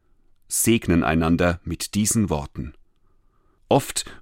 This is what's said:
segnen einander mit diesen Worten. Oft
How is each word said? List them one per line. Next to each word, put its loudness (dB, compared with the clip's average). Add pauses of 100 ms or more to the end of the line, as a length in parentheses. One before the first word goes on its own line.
(460)
segnen 2
einander 2
mit -8
diesen 0
Worten. -6 (960)
Oft 0 (160)